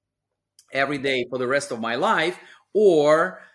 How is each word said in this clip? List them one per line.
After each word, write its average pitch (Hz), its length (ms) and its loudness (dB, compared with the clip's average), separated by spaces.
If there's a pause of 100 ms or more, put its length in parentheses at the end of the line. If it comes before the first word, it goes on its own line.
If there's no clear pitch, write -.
(720)
every 139 260 -4
day 131 320 -4
for 127 100 -6
the 123 80 -4
rest 139 240 -2
of 120 80 -8
my 117 160 -6
life 175 420 -2 (360)
or 170 680 4 (140)